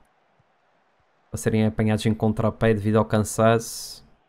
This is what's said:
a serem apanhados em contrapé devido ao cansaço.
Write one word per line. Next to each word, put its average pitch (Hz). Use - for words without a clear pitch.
a -
serem 110
apanhados 107
em 113
contrapé 110
devido 104
ao 107
cansaço. -